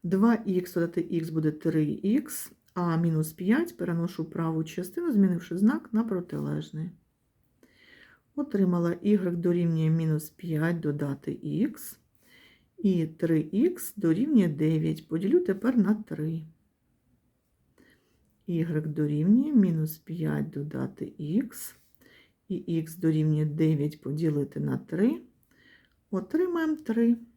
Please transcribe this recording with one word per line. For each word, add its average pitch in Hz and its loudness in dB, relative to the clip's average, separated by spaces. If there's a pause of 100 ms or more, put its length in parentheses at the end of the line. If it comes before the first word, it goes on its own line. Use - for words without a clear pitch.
Два 196 4
ікс 185 -2
додати 170 0
х 165 -6
буде 156 0
три 156 0
ікс, - -2 (220)
а 170 0
мінус 160 0
п'ять 262 0
переношу 170 -4
в 160 -6
праву 160 -2
частину, 262 -6
змінивши 180 2
знак 262 2
на 226 2
протилежний. 156 -6 (1400)
Отримала, 180 2
y 185 2
дорівнює 170 2
мінус 160 0
п'ять 165 -2
додати 147 -4
х, - -18 (800)
і 180 2
три 160 0
ікс 233 -2
дорівнює 202 4
дев'ять. 156 0
Поділю 196 2
тепер 247 0
на 202 4
три. 160 -6 (2000)
Y 165 -2
дорівнює 156 2
мінус 160 4
п'ять 156 -4
додати 139 -8 (380)
х - -16 (720)
І 165 -4
х 160 -12
дорівнює 156 2
дев'ять 151 0
поділити 143 -2
на - -2
три. 214 0 (880)
Отримаємо 320 -2
три. 233 2 (200)